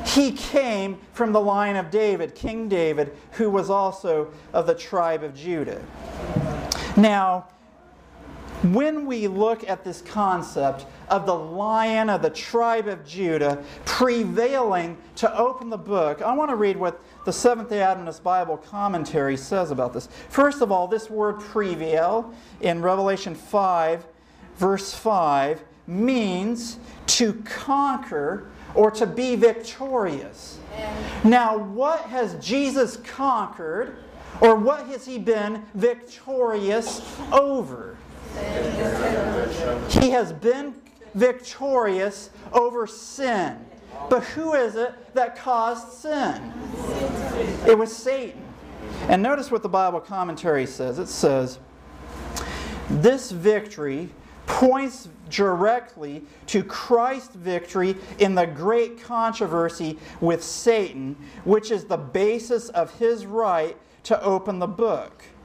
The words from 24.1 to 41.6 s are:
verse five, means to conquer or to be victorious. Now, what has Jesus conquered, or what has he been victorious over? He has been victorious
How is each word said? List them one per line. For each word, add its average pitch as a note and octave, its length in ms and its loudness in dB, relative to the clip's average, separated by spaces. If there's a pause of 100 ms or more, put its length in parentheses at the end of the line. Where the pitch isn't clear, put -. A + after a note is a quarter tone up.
verse F#3+ 380 0
five, D#3 680 2 (240)
means A3 920 0 (300)
to G#3+ 260 4 (100)
conquer A3 1000 -2 (280)
or G#3 180 8
to G#3+ 140 0
be B3 300 0
victorious. A3 1200 0 (680)
Now, A3+ 340 6
what B3+ 480 -2
has G#3 360 -4
Jesus C4 540 0
conquered, G#3+ 1000 -4 (440)
or A3+ 120 10
what B3 340 2
has C4+ 180 -12
he B3+ 120 -10
been G#3+ 540 -2
victorious A#3 1300 -2 (320)
over? D#3+ 640 2 (1900)
He C4 220 4
has A3+ 200 2
been A#3+ 440 -2 (400)
victorious A3 1120 0 (240)